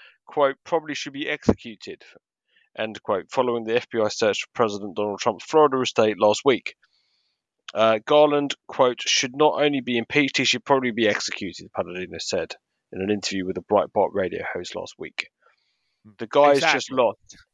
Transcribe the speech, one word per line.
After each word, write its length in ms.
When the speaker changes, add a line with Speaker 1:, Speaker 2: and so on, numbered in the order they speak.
Speaker 1:
quote, 380
"probably 300
should 200
be 140
executed," 760
end 240
quote, 280
following 340
the 120
F 140
B 140
I 40
search 340
for 120
President 420
Donald 220
Trump's 280
Florida 340
estate 400
last 240
week. 300
Uh, 320
Garland, 500
quote, 320
"should 340
not 280
only 180
be 160
impeached, 400
he 80
should 200
probably 260
be 180
executed," 680
Paladino 440
said 360
in 80
an 100
interview 360
with 100
a 60
Breitbart 500
radio 300
host 240
last 220
week. 320
Speaker 2:
Hmm. 140
Speaker 1:
"The 80
guy 260
is 80
just 140
Speaker 3:
Exactly. 280
Speaker 1:
lost. 340